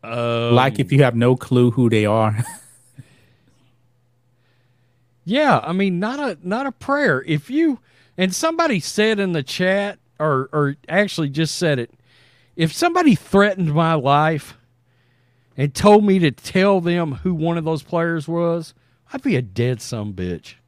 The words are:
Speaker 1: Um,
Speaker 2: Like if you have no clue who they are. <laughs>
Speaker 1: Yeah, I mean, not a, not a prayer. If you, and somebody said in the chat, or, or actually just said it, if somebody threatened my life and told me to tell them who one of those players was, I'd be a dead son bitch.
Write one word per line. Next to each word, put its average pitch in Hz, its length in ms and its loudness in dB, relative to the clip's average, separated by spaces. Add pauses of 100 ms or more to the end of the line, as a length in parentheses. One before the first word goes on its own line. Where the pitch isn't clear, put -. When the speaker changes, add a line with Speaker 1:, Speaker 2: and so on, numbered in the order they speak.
Speaker 1:
Um, 117 520 -2
Speaker 2:
Like 131 240 2
if 139 140 -2
you 139 100 6
have 123 120 4
no 120 220 2
clue 123 340 2
who 120 180 2
they 110 180 2
are. 107 440 0
<laughs> - 40 -18 (2750)
Speaker 1:
Yeah, 226 380 2
I 156 100 -6
mean, 185 280 -2
not 240 180 -6
a, 233 240 -6
not 220 240 -6
a 262 60 -8
prayer. 254 520 -2
If 151 260 -4
you, 294 280 0 (380)
and 185 180 -2
somebody 320 460 0
said 214 400 -2
in 190 120 -2
the 156 120 -2
chat, 190 540 -2 (200)
or, 139 340 0
or 147 240 0 (120)
actually 170 400 -2
just 151 280 -2
said 151 220 0
it, 120 140 -8 (640)
if 160 160 0
somebody 339 420 4
threatened 190 580 0
my 165 220 2
life 147 600 0 (1000)
and 135 180 -2
told 208 300 6
me 196 140 4
to 160 140 2
tell 190 480 0
them 170 360 -2
who 185 180 -4
one 165 240 -2
of 160 60 -6
those 160 180 -4
players 165 440 -4
was, 170 480 -4 (380)
I'd 269 100 -10
be 233 140 0
a 127 60 0
dead 117 380 -2
son 104 340 -10
bitch. 90 400 -8 (140)